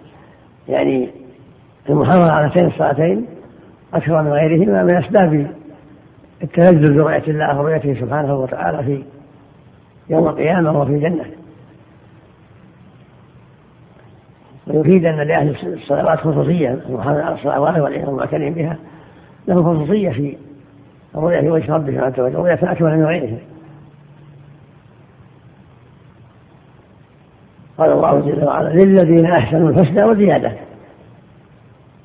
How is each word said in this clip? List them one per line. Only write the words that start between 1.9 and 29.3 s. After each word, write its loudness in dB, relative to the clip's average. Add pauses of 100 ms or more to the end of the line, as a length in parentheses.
على 2
هاتين 2
الصلاتين -2 (680)
أكثر 0
من -2
غيرهما 2
من 4
أسباب 2 (960)
التلذذ 4
برؤية 2
الله -2
ورؤيته -2
سبحانه -4
وتعالى -4
في -4 (1080)
يوم 2
القيامة 0
وفي -2
الجنة. -2 (3500)
ويفيد 2
أن 0
لأهل 0 (180)
الصلوات -2
خصوصية، -2 (100)
المحافظة -4
على -6
الصلوات -2 (300)
والمعتنين -4
بها -6 (680)
له 2
خصوصية 0
في -6 (760)
الرؤية 0
في 0
وجه -2
ربهم -4
عز -4
وجل، -2
رؤية 0
أكمل 0
من 2
غيرهم. -4 (4000)
قال 2
الله 2
جل -2
وعلا: -2
"للذين 4
أحسنوا 2